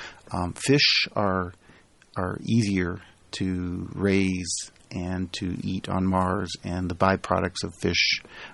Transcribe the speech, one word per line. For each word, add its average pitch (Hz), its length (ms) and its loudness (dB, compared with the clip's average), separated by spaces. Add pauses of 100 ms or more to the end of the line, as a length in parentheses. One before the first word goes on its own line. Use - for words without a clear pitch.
(320)
Um, 90 220 -2
fish - 640 2
are, 92 360 0 (600)
are 92 300 -2
easier 98 560 2 (300)
to 90 600 -2
raise 95 800 2 (180)
and 92 440 -4
to 90 240 -4 (100)
eat 95 220 -4
on 95 160 2
Mars, 92 480 2 (100)
and 92 260 -4
the 90 60 -4
byproducts 92 720 2
of 87 160 -8
fish, - 400 2 (320)